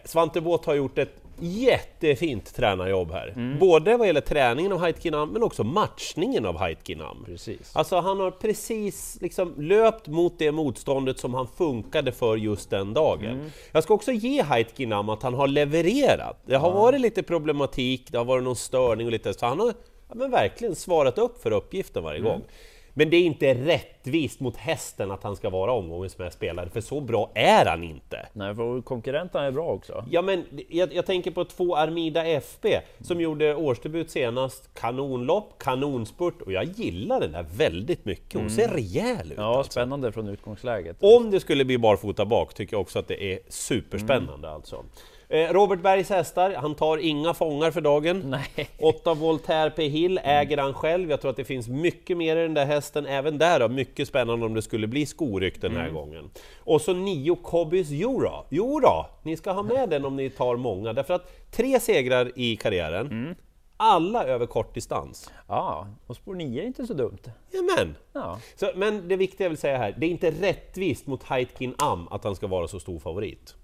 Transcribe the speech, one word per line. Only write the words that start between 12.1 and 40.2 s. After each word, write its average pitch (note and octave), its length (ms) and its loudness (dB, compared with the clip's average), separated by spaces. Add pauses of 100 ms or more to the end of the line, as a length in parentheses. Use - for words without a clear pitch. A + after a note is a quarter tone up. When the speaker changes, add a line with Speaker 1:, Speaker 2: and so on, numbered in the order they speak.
Speaker 1:
för A2 260 2
just G#2+ 320 -4
den G2+ 240 -2
dagen. A#2 380 2
Speaker 2:
Mm. C#3+ 180 -8 (220)
Speaker 1:
Jag D#3 120 4
ska G#3+ 100 4
också G#3 180 0
ge B3 320 0
Heitkin A#2+ 500 0
Am G2+ 160 0
att G#2+ 140 -4
han B2+ 100 -2
har C#3 140 2
levererat. D3 960 2
Det B2+ 100 2
har D3 140 4
Speaker 2:
Ja. F#3 60 0
Speaker 1:
varit B3+ 260 6
lite G3 220 2
problematik, C#3+ 880 0
det A#2+ 60 -2
har A#2+ 80 2
varit B2+ 180 2
någon B2+ 120 0
störning A#2 520 2
och A#2 40 0
lite, G#2+ 220 -2
så A#2+ 120 -4
han C3 140 0
har, A3+ 140 2 (360)
ja, - 60 -16
men C4 160 -4
verkligen F#3+ 440 0
svarat D3+ 420 2
upp A#3+ 240 0
för A2 100 0
uppgiften G#2 520 -4
varje D#2 160 -6
Speaker 2:
Mm. G#2 120 0
Speaker 1:
gång. E2+ 100 -2 (520)
Men D#3 160 2
det E3+ 80 6
är F3 40 8
inte D3+ 320 4
rättvist C3+ 840 -2
mot B2 180 -4
hästen A#2 540 -6
att F#2+ 120 -10
han G#2 120 -6
ska G#2 140 -4
vara F#2+ 220 0
omgångens F#2 460 -4
mest F2+ 200 -10
spelade, F2 320 -6
för A#2 120 -6
så C#3 200 -6
bra A2+ 340 -2
är D#3+ 300 6
han E2+ 180 0
inte. D2+ 500 -12
Speaker 2:
Nej, G#2 220 -8
för A#2+ 260 -4
konkurrenterna C#3 640 -4
är C#3 60 -2
bra D3 160 -4
också. G#2+ 440 -6
Speaker 1:
Ja, E3+ 100 2
men F#3 240 0 (240)
jag, E3+ 240 0
jag E3 120 -2
tänker F#3 260 -2
på F3 140 -2
två F3 300 -2
Armida D#3+ 520 0
F D3+ 340 -2
B D#3 180 2 (220)
som E3+ 200 -2
gjorde D3+ 340 2
årsdebut D3+ 560 -2
senast. B2+ 640 -2
Kanonlopp, C3+ 840 -2
kanonspurt, C3+ 840 -2
och F#2+ 100 -8
jag F#2+ 120 0
gillar F3+ 560 -4
den G#2 120 -2
där E2 140 -8 (120)
väldigt C#3 480 -2
mycket. - 280 -8
Hon G#3+ 80 -4
Speaker 2:
Mm. G#3+ 140 -4
Speaker 1:
ser A3+ 120 2
rejäl D3 640 -4
ut, - 60 -12
Speaker 2:
Ja, A2 200 0
Speaker 1:
alltså. C#3 140 -2
Speaker 2:
spännande B2+ 400 -4
från G#2+ 160 -8